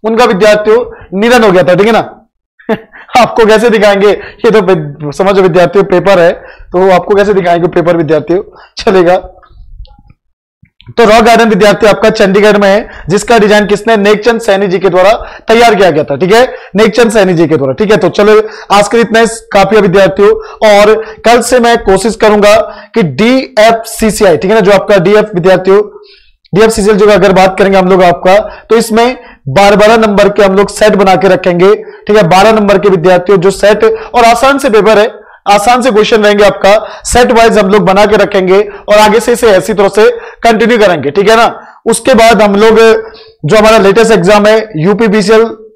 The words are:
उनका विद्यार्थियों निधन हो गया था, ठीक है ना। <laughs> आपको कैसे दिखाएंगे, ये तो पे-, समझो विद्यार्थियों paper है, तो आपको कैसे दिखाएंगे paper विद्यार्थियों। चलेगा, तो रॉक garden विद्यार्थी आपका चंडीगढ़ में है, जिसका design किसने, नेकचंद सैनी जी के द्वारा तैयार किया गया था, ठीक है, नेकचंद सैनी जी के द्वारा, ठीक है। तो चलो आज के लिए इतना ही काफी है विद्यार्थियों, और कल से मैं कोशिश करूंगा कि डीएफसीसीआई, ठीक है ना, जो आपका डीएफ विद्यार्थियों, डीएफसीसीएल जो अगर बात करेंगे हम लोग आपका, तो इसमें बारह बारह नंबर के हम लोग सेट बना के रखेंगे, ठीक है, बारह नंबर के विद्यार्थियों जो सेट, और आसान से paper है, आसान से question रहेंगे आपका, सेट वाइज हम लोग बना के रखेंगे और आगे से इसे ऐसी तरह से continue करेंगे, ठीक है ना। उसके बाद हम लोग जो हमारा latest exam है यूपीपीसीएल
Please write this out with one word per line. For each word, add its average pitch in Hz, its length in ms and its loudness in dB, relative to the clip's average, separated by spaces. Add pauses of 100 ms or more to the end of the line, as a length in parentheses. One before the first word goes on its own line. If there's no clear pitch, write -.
उनका 220 200 -2
विद्यार्थियों 214 600 0 (360)
निधन 233 240 0
हो 202 80 2
गया 175 100 2
था, 180 120 2
ठीक 196 120 0
है 233 60 0
ना। 196 100 0 (680)
<laughs> - 480 -10
आपको 226 280 -2
कैसे 214 240 2
दिखाएंगे, 202 380 0
ये - 420 -4
तो 208 120 2
पे-, 151 500 -4
समझो 196 300 -2
विद्यार्थियों 180 420 0
paper 185 340 0
है, 170 140 2 (400)
तो 190 180 0
आपको 180 240 0
कैसे 202 200 0
दिखाएंगे 175 340 0
paper 170 280 -2
विद्यार्थियों। 160 460 -2 (360)
चलेगा, 185 380 0 (1800)
तो 233 80 2
रॉक 220 180 2
garden 226 260 2
विद्यार्थी 208 380 0
आपका 208 240 2
चंडीगढ़ 202 460 0
में 202 120 0
है, 202 200 -2 (200)
जिसका 208 300 0
design 208 280 0
किसने, 208 300 -2
नेकचंद 214 440 -2
सैनी 196 260 -2
जी 190 120 -4
के 185 100 -2
द्वारा 185 240 2 (360)
तैयार 233 260 2
किया 190 160 0
गया 147 140 -2
था, 139 120 -6
ठीक 180 180 -2
है, 240 100 2 (320)
नेकचंद 220 340 0
सैनी 196 240 0
जी 165 140 0
के 156 80 -2
द्वारा, 135 160 -4
ठीक 202 180 -4
है। 214 60 2
तो 170 120 -2
चलो 214 340 2 (300)
आज 202 160 0
के 233 80 -2
लिए 233 100 2
इतना 214 140 -2
ही 233 60 2 (260)
काफी 196 240 0
है 240 60 2
विद्यार्थियों, 196 480 2 (380)
और 208 260 4 (300)
कल 233 160 2
से 247 200 0
मैं 233 180 0
कोशिश 202 380 -2
करूंगा 208 400 2 (380)
कि 226 80 0
डीएफसीसीआई, 214 1300 -2
ठीक 190 140 -4
है 220 40 2
ना, 226 60 2
जो 196 120 2
आपका 202 260 0
डीएफ 208 360 0
विद्यार्थियों, 185 480 0 (680)
डीएफसीसीएल 214 440 0
जो 208 140 2
अगर 202 220 2
बात 185 260 0
करेंगे 196 200 0
हम 185 100 0
लोग 185 140 2
आपका, 180 360 2
तो - 380 -4
इसमें 233 400 -2 (320)
बारह 202 280 2
बारह 214 200 2
नंबर 202 320 0
के 202 140 -2
हम 190 140 0
लोग 196 120 0
सेट 214 280 0
बना 190 200 2
के 190 120 -2
रखेंगे, 185 460 0
ठीक - 420 -6
है, 214 60 2
बारह 190 300 2
नंबर 202 260 0
के 196 100 0
विद्यार्थियों 185 500 0
जो 185 120 0
सेट, 208 340 0
और 233 400 -2
आसान 254 340 0
से 277 120 -2
paper 208 280 2
है, 220 120 0 (380)
आसान 214 340 0
से 262 80 0
question 214 340 0
रहेंगे 208 200 2
आपका, 196 340 0 (260)
सेट 247 280 0
वाइज 226 260 2
हम 196 100 0
लोग 202 140 0
बना 190 240 0
के 208 100 0
रखेंगे 190 440 0 (280)
और 208 100 2
आगे 214 220 2
से 240 120 -2
इसे 233 180 0
ऐसी 190 240 0
तरह 196 140 0
से 214 200 2 (340)
continue 226 360 0
करेंगे, 170 320 0
ठीक 196 200 -2
है 226 60 2
ना। 233 100 2 (400)
उसके 262 280 -2
बाद 226 280 2
हम 202 120 0
लोग 214 240 2 (680)
जो 156 120 0
हमारा 220 220 2
latest 208 340 2
exam 202 340 2
है 220 100 2 (200)
यूपीपीसीएल 214 680 0 (320)